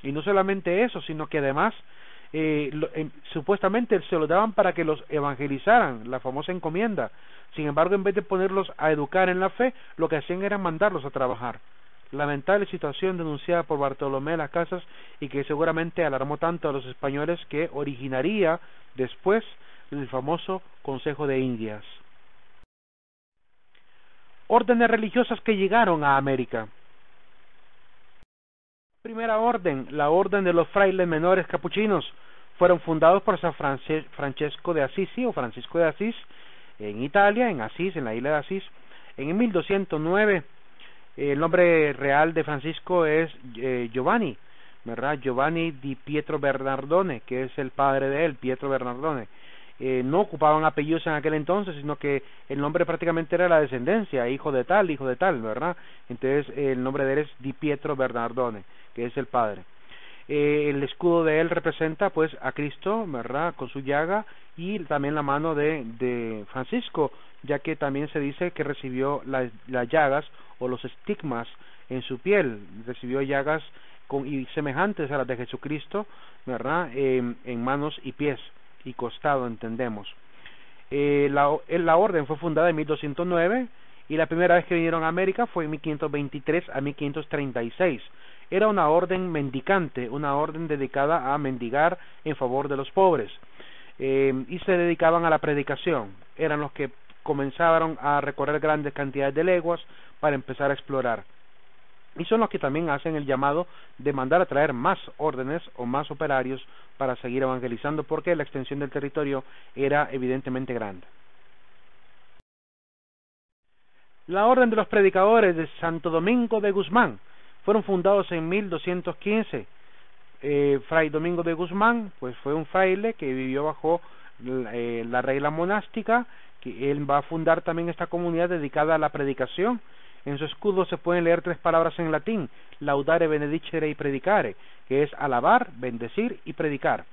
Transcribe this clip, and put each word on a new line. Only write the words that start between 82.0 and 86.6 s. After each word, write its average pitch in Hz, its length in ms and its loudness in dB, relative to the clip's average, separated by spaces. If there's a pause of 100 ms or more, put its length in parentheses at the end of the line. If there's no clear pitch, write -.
fue 147 120 -4
fundada 165 340 4
en 160 40 0
mil 151 120 -2
doscientos 151 400 -2
nueve 180 400 2 (420)
y 156 80 0
la 160 80 4
primera 170 300 6
vez 170 100 4
que - 80 -2
vinieron 165 300 2
a 160 60 2
América 190 360 0
fue 170 200 -4
en 151 40 -4
mil 151 100 -4
quinientos 151 300 -4
veintitrés 147 640 -2